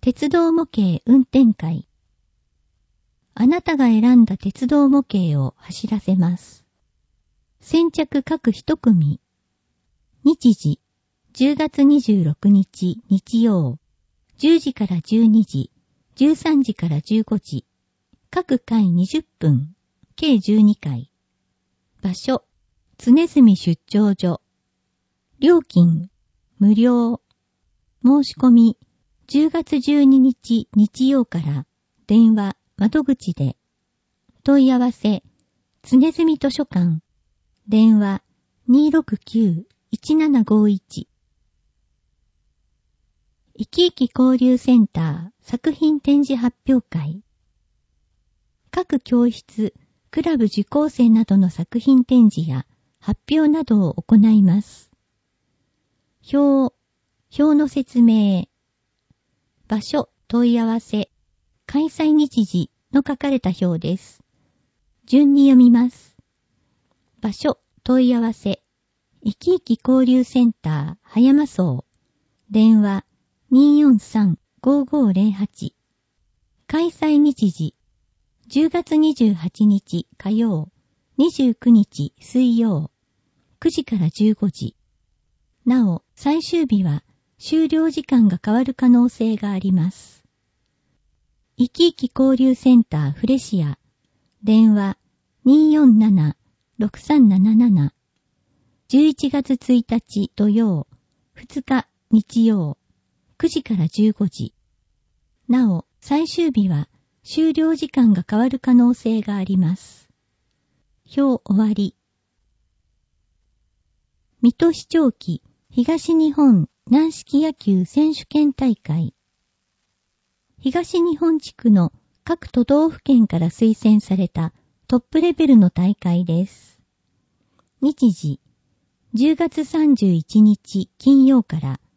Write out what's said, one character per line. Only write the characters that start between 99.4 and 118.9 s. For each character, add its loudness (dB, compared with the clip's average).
一 -2
日 -6
土 -2
曜、 -2
二 -14
日 -4
日 0
曜、 -2
九 -4
時 -6
か -6
ら -2
十 -2
五 -4
時。 -12
な 0
お、 -6
最 -4
終 -4
日 -2
は -4
終 -2
了 -2
時 -8
間 0
が -2
変 -4
わ 0
る -8
可 -2
能 4
性 -6
が -8
あ -6
り -4
ま -2
す。 -20
表 -2
終 -2
わ 0
り。 -6
水 2
戸 2
市 -12
長 0
記、 -10
東 -2
日 0
本 2
軟 2
式 -4
野 -4
球 -2
選 -2
手 -12
権 -2
大 -2
会。 -8